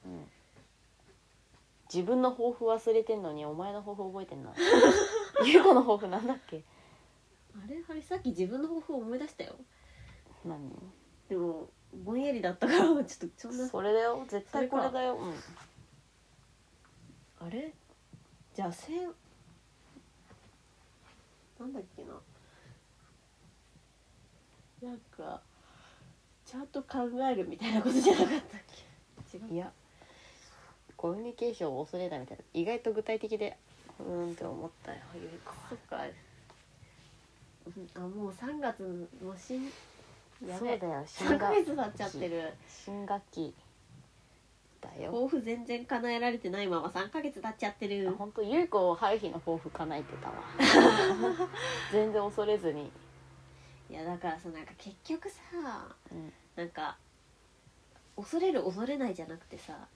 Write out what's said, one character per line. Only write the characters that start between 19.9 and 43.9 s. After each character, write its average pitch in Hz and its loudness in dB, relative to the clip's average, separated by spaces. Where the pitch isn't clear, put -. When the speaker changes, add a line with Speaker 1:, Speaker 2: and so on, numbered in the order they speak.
Speaker 2:
な 247 -8
ん 277 -6
だ 226 -6
っ - -12
け - -14
な。 - -14
な 247 -10
ん 226 -14
か、 - -10
ち - -18
ゃ 254 -6
ん 285 -8
と 277 -6
考 247 -2
え 247 2
る 180 -2
み - -6
た 220 -6
い 220 2
な 220 6
こ 254 2
と 254 2
じ 302 8
ゃ 359 8
な - 4
か 359 8
っ - 4
た 294 2
っ - -8
け？ 185 -14
違 - -12
う？ 165 -6
Speaker 1:
い - -4
や。 180 -6
コ 170 -2
ミ 208 -4
ュ - -10
ニ 240 -8
ケ 233 -2
ー 220 -8
シ - -6
ョ 147 0
ン 131 -4
を 156 -4
恐 180 -8
れ 180 -4
な 156 -6
い 127 -6
み 131 -10
た - -14
い - -16
な。 - -20
意 165 0
外 233 0
と 226 0
具 214 0
体 220 -2
的 214 -4
で、 208 -4
う - -12
ー 175 -4
ん - -8
っ - -8
て - -10
思 175 -8
っ - -10
た - -12
よ、 - -10
ゆ 170 -12
う 170 -12
こ - -14
は。 - -16
Speaker 2:
そ 247 -8
っ - -18
か。 - -8
う 196 -12
ん、 180 -14
あ、 185 -12
も 202 -6
う - -14
三 269 -8
月、 233 -4
も 185 -10
う 190 -14
新、 262 -8
や 180 -8
べ 240 -4
え。 220 -2
Speaker 1:
そ 180 -4
う - -4
だ 156 -4
よ、 143 -6
Speaker 2:
三 - 0
ヶ 403 2
月 330 4
経 269 -2
っ 208 -4
ち - -8
ゃ 196 -4
っ - -10
て 175 -4
る。 165 -4
Speaker 1:
新 202 -10
学 202 -4
期。 - -20
新 165 -4
学 - -10
期 - -20